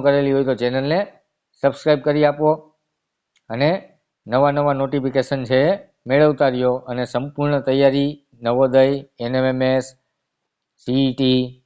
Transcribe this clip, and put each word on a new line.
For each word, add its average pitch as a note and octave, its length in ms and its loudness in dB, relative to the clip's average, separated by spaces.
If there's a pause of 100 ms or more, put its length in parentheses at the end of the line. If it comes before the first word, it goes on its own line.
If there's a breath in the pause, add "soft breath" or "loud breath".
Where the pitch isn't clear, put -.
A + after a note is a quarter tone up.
કરેલી C#3 300 2
હોય C3+ 120 0
તો C3 100 0
ચેનલને C3 440 -2 (640)
સબસ્ક્રાઇબ C#3 380 0
કરી D3 240 0
આપો D3 260 2 (1000)
અને C3 200 0 (560)
નવા C3+ 260 2
નવા D3 200 0
નોટિફિકેશન C3+ 720 -2
છે C3 240 2
એ G3+ 100 0 (280)
મેળવતા C#3+ 420 2
રહ્યો B2+ 300 0
અને B2 280 -6
સંપૂર્ણ C#3+ 540 -4
તૈયારી C#3 500 2 (320)
નવોદય, B2+ 400 2 (360)
એન A#2+ 160 -6
એમ C3 100 0
એમ C3 180 -2
એસ, C3 240 0 (880)
સી C3 300 -2
ઈ C3 80 0
ટી B2+ 300 0 (240)